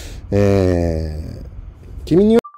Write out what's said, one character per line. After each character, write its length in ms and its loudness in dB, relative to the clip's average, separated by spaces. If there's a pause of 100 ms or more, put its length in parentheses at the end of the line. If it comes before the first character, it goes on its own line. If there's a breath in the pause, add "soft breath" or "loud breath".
(300 loud breath)
え 1120 0
ー、 600 -16
君 200 4
に、 140 6 (200)